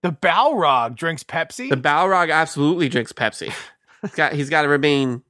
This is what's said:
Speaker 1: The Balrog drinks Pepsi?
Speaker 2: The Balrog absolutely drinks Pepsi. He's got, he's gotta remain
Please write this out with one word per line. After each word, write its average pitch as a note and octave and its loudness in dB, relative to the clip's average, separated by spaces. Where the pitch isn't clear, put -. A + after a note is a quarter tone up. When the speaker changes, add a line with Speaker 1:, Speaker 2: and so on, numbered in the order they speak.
Speaker 1:
The F3+ 0
Balrog E3 2
drinks E3 -6
Pepsi? F3 -8
Speaker 2:
The B3 2
Balrog E3 2
absolutely D#3 0
drinks A#2 -4
Pepsi. - -4
He's - -10
got, D3+ 0
he's C#3+ -4
gotta D3+ 2
remain C#3 0